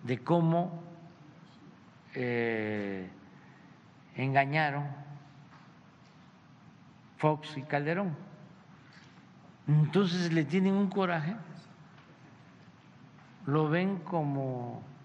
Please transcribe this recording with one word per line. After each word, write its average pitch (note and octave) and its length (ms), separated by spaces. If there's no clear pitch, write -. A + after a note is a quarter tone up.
de B2 200
cómo, E3+ 600
eh, G#2+ 920
engañaron C#3 720
Fox D3+ 400
y C3+ 60
Calderón. D#3 520
Entonces E3+ 640
le D#3+ 140
tienen F#3+ 280
un G3 160
coraje, F3+ 460
lo D3+ 240
ven F#3 280
como C3+ 840